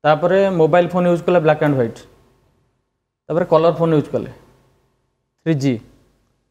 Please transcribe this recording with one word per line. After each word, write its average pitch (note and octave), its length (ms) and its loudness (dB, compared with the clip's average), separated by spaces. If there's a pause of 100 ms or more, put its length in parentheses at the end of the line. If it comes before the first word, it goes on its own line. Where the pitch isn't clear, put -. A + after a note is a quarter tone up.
ତାପରେ F3 480 2
ମୋବାଇଲ F3 380 2
ଫୋନ୍ F3+ 180 -2
ୟୁଜ୍ F3 160 0
କଲେ, F3+ 180 2
ବ୍ଲାକ୍ D#3 220 0
ଆଣ୍ଡ D3 120 0
ହ୍ୱାଇଟ୍। A#2+ 240 -4 (1300)
ତାପରେ E3 160 -2
କଲର୍ E3 320 2
ଫୋନ୍ E3 180 0
ୟୁଜ୍ D3 160 0
କଲେ, A2+ 200 -6 (1120)
ଥ୍ରୀ D#3+ 100 0
ଜି, C3 260 -2 (720)